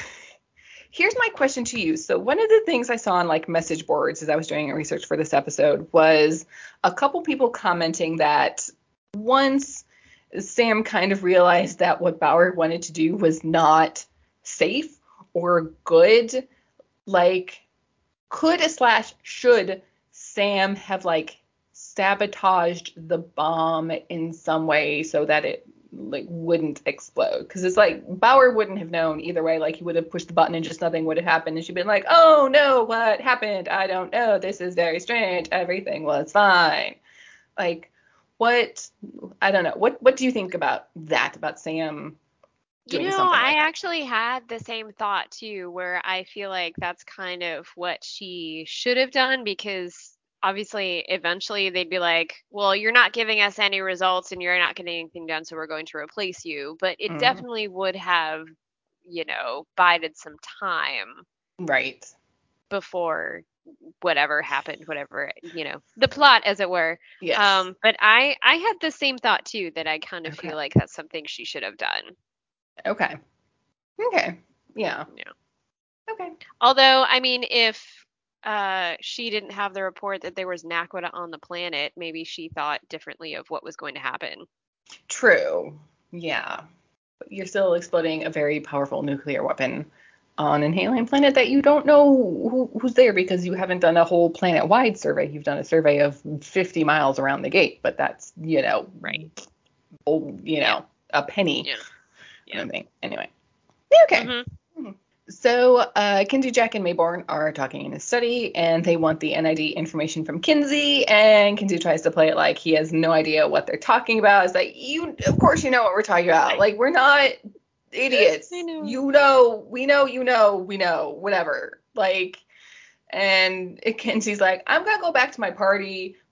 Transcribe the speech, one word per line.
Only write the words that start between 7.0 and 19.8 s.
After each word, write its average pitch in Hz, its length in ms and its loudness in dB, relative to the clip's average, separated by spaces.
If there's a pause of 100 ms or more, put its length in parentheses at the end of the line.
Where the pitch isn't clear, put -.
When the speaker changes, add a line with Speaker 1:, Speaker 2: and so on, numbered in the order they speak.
Speaker 1:
people 262 260 0
commenting 165 720 -2
that 147 500 0 (460)
once 269 680 0 (540)
Sam 220 460 0
kind 196 260 -2
of 196 140 -4
realized 180 560 4
that 170 200 2
what 170 200 -2
Bauer 170 320 4
wanted 170 300 -2
to 160 100 -14
do 165 240 0
was 190 260 0
not 160 640 2 (400)
safe 226 520 -4 (360)
or 170 400 0 (100)
good, 226 640 4 (580)
like, 185 580 0 (680)
could 330 320 0
slash 247 520 2 (120)
should 196 580 0 (300)